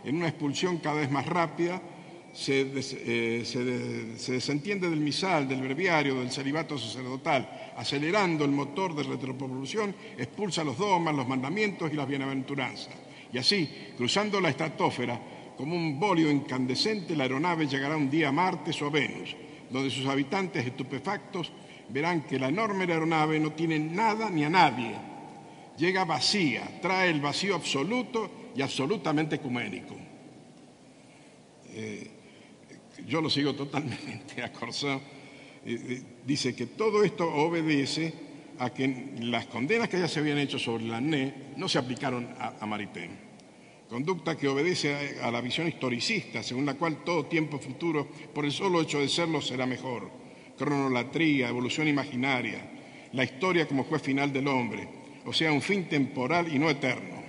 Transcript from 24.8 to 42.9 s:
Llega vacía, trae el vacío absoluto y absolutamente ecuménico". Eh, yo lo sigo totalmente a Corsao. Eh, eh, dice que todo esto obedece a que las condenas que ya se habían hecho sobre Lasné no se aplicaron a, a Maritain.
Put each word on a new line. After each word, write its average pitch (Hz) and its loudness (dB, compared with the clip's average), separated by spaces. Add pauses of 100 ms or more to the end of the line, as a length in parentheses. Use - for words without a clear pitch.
Llega 185 2
vacía, 147 0
trae 185 4
el 151 2
vacío 143 0
absoluto 202 -2
y 131 -4
absolutamente 156 0
ecuménico". 120 -6 (1800)
Eh, 110 -10 (960)
yo 147 0
lo 147 0
sigo 143 2
totalmente 127 -6
a 117 -6
Corsao. 135 -2 (640)
Eh, 117 -4
eh, 131 -4 (220)
dice 131 0
que 120 -4
todo 208 2
esto 165 2
obedece 156 2 (460)
a 123 0
que 131 -2
las 117 0
condenas 180 2
que 180 0
ya 175 2
se 156 0
habían 147 2
hecho 135 0
sobre 117 -2
Lasné 135 0
no 175 -4
se 156 2
aplicaron 123 -2 (100)
a, 113 -6
a 110 -4
Maritain. 98 -6 (640)